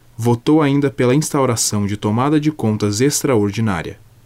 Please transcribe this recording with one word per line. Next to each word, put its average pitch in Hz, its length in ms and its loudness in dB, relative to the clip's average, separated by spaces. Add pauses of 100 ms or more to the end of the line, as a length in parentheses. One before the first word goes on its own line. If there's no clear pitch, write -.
(160)
votou 120 460 2
ainda 139 300 2
pela 123 240 2
instauração 123 720 0
de 104 100 -4
tomada 127 420 0
de 151 120 -2
contas 104 500 -2
extraordinária. 107 960 -2 (260)